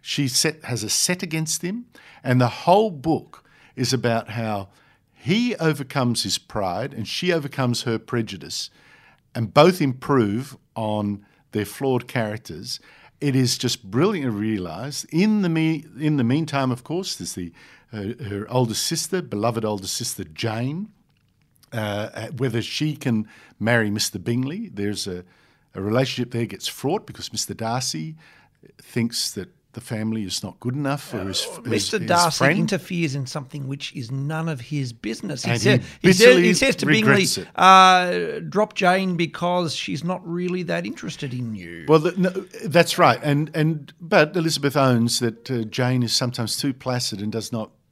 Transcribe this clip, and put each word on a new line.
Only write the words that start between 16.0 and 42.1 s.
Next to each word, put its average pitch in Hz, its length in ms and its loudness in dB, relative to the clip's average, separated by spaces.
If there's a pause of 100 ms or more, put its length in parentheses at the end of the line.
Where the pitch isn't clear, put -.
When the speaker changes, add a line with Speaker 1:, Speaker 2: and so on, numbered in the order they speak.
Speaker 1:
the 131 80 2
meantime, 139 460 0
of 120 140 -4
course, 185 320 -6
there's - 180 -10
the, 87 180 -10 (400)
uh, 101 360 -8
her 101 200 -6
older 120 260 2
sister, - 460 -4
beloved 113 440 -2
older 104 220 -2
sister 104 380 -6
Jane, 117 640 -6 (840)
uh, 104 560 -4 (100)
whether 120 240 -2
she 151 340 -4
can 110 320 -2 (300)
marry 110 320 2
Mister 104 280 -4
Bingley. 131 520 -4
There's 101 360 -6
a, 90 180 -8 (500)
a 98 80 -8
relationship 123 500 -2
there 117 140 -2
gets 98 200 -10
fraught 170 400 -4
because - 240 -14
Mister - 240 -6
Darcy 131 640 -4 (640)
thinks - 520 -2
that 92 180 -10 (220)
the - 80 -12
family 110 440 -4
is - 180 -6
not - 160 -12
good 123 160 -6
enough 143 280 -4
for - 180 -8
Speaker 2:
Uh, 98 60 -6
Speaker 1:
his 95 160 -4
f-, - 160 -8
his, - 80 -12
Speaker 2:
Mister 117 320 -2
Speaker 1:
his 170 100 -4
Speaker 2:
Darcy 175 300 4
Speaker 1:
friend. 143 200 4
Speaker 2:
interferes 170 560 -2
in 139 120 -4
something 135 420 -10
which 143 260 -10
is 117 160 -10
none 151 380 -4
of 147 120 -6
his 131 320 -4
business. 180 520 -8
He 120 80 0
Speaker 1:
And 117 80 0
Speaker 2:
sa-, 202 100 4
Speaker 1:
he 190 80 6 (300)
Speaker 2:
he 190 40 10
sa-, 185 120 8
he 247 100 12
Speaker 1:
bitterly 180 200 6
Speaker 2:
says 262 220 2
to - 100 -2
Bingley, 131 260 4
Speaker 1:
regrets - 260 2
it. 87 180 -10
Speaker 2:
uh, 180 920 8
"Drop 202 260 0
Jane 185 420 2
because 175 580 -2
she's 165 280 -6
not 175 260 -4
really 180 360 -4
that 175 220 -4
interested 170 460 -8
in 123 220 -6
you." 85 340 -12
Speaker 1:
Well, 156 120 8
the, 165 160 0